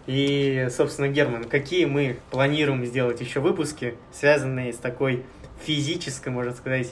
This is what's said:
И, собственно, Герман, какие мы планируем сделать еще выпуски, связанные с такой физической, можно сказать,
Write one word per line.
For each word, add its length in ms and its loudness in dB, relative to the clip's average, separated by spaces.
И, 640 2
собственно, 380 0
Герман, 380 2
какие 400 2
мы 340 0
планируем 560 2
сделать 360 0
еще 200 -4
выпуски, 540 -2
связанные 600 2
с 40 -10
такой 460 -2
физической, 640 -2
можно 240 -2
сказать, 380 -2